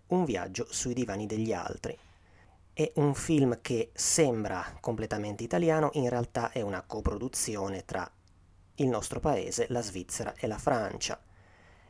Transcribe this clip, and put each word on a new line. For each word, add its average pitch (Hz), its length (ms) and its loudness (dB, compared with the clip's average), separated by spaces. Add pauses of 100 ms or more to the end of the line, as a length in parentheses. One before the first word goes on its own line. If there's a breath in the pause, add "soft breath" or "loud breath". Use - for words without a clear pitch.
Un 180 140 4
viaggio 95 460 -2
sui - 240 -2
divani 107 320 -2
degli 110 260 0
altri. - 460 -4 (720 soft breath)
È 156 260 0
un 147 180 4
film 135 440 4
che 113 320 -2
sembra 107 720 2 (160)
completamente 107 640 -4
italiano, 156 500 4
in 127 160 2
realtà 120 420 0
è 123 100 -2
una 98 220 -4
coproduzione 98 1000 -2
tra - 220 -4 (680)
il 139 120 2
nostro 113 320 0
paese, 120 500 0
la 120 120 0
Svizzera 101 540 -6
e - 100 -8
la 107 140 -4
Francia. - 600 -2 (720 soft breath)